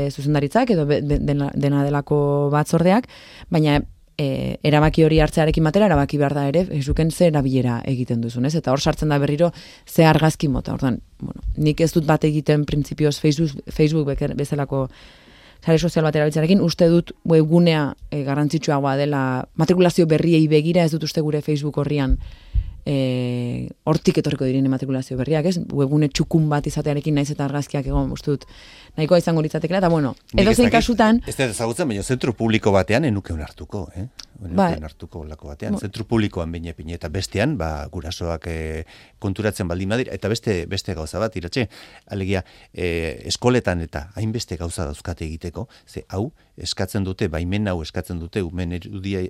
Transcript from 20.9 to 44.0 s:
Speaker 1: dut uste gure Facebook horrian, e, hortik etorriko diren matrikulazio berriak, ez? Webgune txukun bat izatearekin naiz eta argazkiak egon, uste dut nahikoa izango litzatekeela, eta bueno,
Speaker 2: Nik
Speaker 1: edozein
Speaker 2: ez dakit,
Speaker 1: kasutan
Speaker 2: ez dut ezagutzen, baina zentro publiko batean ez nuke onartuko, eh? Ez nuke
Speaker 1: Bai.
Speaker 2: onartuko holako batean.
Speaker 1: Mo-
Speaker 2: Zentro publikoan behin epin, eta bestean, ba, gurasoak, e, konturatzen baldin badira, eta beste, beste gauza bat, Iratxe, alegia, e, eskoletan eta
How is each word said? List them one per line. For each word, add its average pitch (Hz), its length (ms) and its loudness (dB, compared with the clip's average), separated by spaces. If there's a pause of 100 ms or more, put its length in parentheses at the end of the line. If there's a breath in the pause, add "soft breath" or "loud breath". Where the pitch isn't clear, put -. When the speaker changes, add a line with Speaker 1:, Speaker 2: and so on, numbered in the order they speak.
Speaker 1:
dut 160 100 -4
uste 156 160 -2
gure 151 220 -2
Facebook 147 400 -2
horrian, 143 320 0 (720 loud breath)
e, 123 840 -2 (160)
hortik 156 380 2
etorriko 143 260 -2
diren 135 240 2
matrikulazio 131 480 -4
berriak, 151 300 0
ez? 175 80 -2 (100)
Webgune 143 400 2
txukun 156 400 0
bat 147 180 0
izatearekin 147 480 -2
naiz 143 200 0
eta 143 100 -4
argazkiak 139 420 -4
egon, 139 300 0
uste 147 160 -4
dut 139 140 -4 (500 loud breath)
nahikoa 165 240 4
izango 165 240 2
litzatekeela, 160 400 -2
eta 170 80 4
bueno, 147 220 0 (180)
Speaker 2:
Nik 190 140 2
Speaker 1:
edozein 220 200 4
Speaker 2:
ez 226 60 2
dakit, 233 60 4
Speaker 1:
kasutan 226 480 4
Speaker 2:
ez 139 100 -8
dut 139 140 0
ezagutzen, 117 420 -2
baina 101 100 -2
zentro 127 300 -2
publiko 110 400 2
batean 104 320 2
ez 131 80 2
nuke 98 240 -4
onartuko, 78 480 -10 (100)
eh? 98 140 -10 (320)
Ez 101 80 -12
nuke - 80 -6
Speaker 1:
Bai. 185 220 2
Speaker 2:
onartuko 82 420 -14
holako 78 300 -14
batean. 107 240 -6
Speaker 1:
Mo- 95 60 -4
Speaker 2:
Zentro 104 280 -10
publikoan 98 420 0
behin 85 200 -8
epin, 78 200 -14
eta 85 220 -10
bestean, 101 460 -2
ba, 78 340 -4
gurasoak, 82 560 -8
e, 80 360 -8 (340 loud breath)
konturatzen 101 500 -4
baldin 92 240 -4
badira, 123 240 -4
eta 95 160 -4
beste, 98 340 -2
beste 95 300 -6
gauza 78 240 -8
bat, 110 160 -4
Iratxe, 92 300 -4 (400 loud breath)
alegia, 95 340 -4 (320 soft breath)
e, 82 560 -4
eskoletan 101 560 0
eta 76 220 -10 (100)